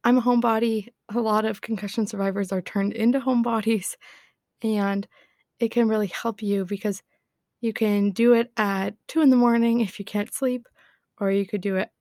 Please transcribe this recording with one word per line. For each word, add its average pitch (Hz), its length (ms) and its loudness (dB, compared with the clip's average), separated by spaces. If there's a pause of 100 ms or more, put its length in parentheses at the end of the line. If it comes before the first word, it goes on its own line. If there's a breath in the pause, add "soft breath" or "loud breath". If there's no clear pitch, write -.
I'm 247 160 4
a - 20 4
homebody. 226 680 0 (200)
A 226 120 -4
lot 214 240 0
of 220 160 -4
concussion 208 480 -4
survivors 196 420 -2
are 185 100 -2
turned 196 320 -2
into 240 280 2
homebodies, 233 760 0 (640 loud breath)
and 202 460 -2 (540 soft breath)
it 226 100 0
can 233 180 2
really 214 200 0
help - 340 -6
you 202 220 0
because 196 400 -4 (560)
you 226 120 -2
can 208 380 2
do 233 220 4
it 233 240 2
at 196 400 -2 (100)
two 320 140 -2
in 285 100 6
the 254 60 6
morning 233 440 4
if 202 200 -4
you 196 40 -8
can't - 300 -6
sleep, 254 320 -4 (520 soft breath)
or 196 120 0
you 196 160 0
could 202 140 -4
do 190 160 -2
it 185 140 -2 (100)